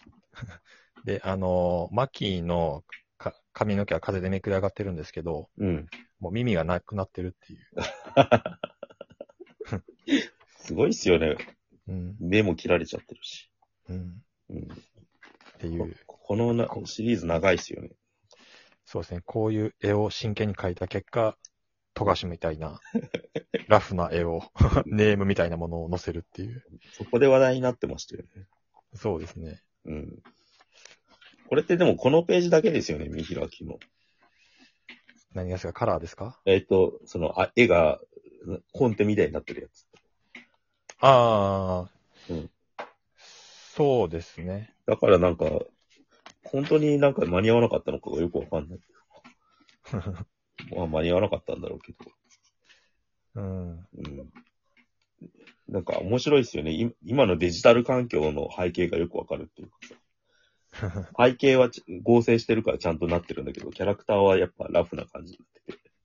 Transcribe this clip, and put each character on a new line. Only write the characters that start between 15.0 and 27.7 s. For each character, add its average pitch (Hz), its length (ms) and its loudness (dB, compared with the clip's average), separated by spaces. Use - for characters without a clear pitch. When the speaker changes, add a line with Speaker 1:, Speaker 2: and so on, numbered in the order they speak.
Speaker 1:
て 90 80 -10
い 82 120 -6
う。 82 160 -8
Speaker 2:
こ-、 - 180 -20
こ 101 140 -4
の 117 160 2
な-、 117 140 0
シ - 180 -10
リ 117 120 2
ー - 20 -4
ズ - 80 -6
長 82 260 2
い 90 40 4
っ - 40 -4
す - 140 -12
よ - 80 -12
ね。 - 100 -16
Speaker 1:
そ - 140 -8
う - 40 -8
で - 60 -14
す - 40 -8
ね。 87 120 -10
こ 110 220 -2
う 110 60 -2
い 107 120 -2
う 107 160 -8
絵 101 120 2
を 104 160 2
真 107 240 -6
剣 107 140 -2
に 98 80 -4
描 92 160 -4
い 90 40 -6
た 92 120 -6
結 - 240 -8
果、 113 260 0
富 101 160 -2
樫 90 160 2
み 85 140 -10
た 82 120 -2
い 78 60 -8
な、 78 220 -12
Speaker 2:
<laughs> - 720 -8
Speaker 1:
ラ 107 120 6
フ - 160 -4
な 85 160 -2
絵 85 120 -2
を、 82 180 -4
<laughs> - 300 4
ネ 107 280 4
ー 101 40 0
ム 98 80 0
み 98 100 0
た 85 100 2
い 85 40 -4
な 85 80 -4
も 85 100 -6
の 85 160 -8
を 80 60 -10
載 90 100 -2
せ - 120 -8
る 85 80 -8
っ - 40 -12
て - 180 -16
い 110 100 -10
う。 127 120 -16
Speaker 2:
そ - 120 -14
こ 120 140 0
で 139 80 8
話 131 120 8
題 131 160 4
に 131 60 -4
な 123 120 0